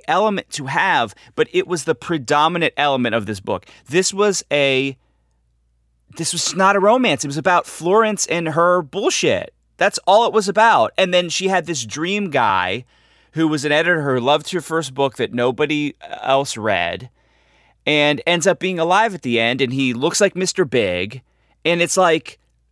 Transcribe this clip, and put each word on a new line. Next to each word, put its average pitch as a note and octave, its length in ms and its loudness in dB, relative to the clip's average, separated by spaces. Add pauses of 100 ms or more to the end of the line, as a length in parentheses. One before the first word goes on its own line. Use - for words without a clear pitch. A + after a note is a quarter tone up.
element G3 420 0
to C#3 160 -10
have, C#3+ 480 0 (200)
but D#3 180 0
it F3 140 0
was E3 180 -6
the D#3+ 100 0
predominant D#3 800 0
element C3 380 0
of A2 120 -2
this G2+ 140 -8
book. G2 260 -6 (220)
This F3 240 0
was G3 380 0
a, C3+ 460 0 (1200)
this E3 160 -6
was - 220 -6
not G3 220 4
a G3 40 0
romance. G#3 440 2
It D3 40 -6
was C#3 80 -6
about F3+ 300 2
Florence G#3 600 0
and E3+ 220 -2
her F3 340 2
bullshit. E3+ 720 -2 (220)
That's - 300 0
all A3 200 6
it - 60 -2
was G3+ 160 0
about. G#3 500 4
And F#3 160 2
then F3+ 140 2
she F#3 200 -4
had F3+ 180 0
this D3 180 -6
dream F3 460 -4
guy G#2 540 0 (480)
who D#3+ 160 0
was D3+ 160 -2
an D3 80 0
editor E3 300 2 (120)
who B2+ 60 0
loved D3 320 0
her F3+ 80 -4
first D#3 340 -6
book C#3 220 -2
that - 180 -4
nobody D3 600 -2 (280)
else C3+ 340 0
read F#2+ 540 -4 (760)
and D3 400 2
ends E3+ 200 0
up F#3 140 2
being F#3 180 -4
alive F#3+ 360 0
at E3+ 80 -14
the A#2 180 0
end, A#2+ 200 0
and B2+ 120 0
he C3 200 0
looks B2 280 -2
like - 160 2
Mister F#3 280 -2
Big. G#2+ 580 -2 (440)
And E3+ 160 2
it's E3+ 140 -2
like, E3+ 420 0 (340)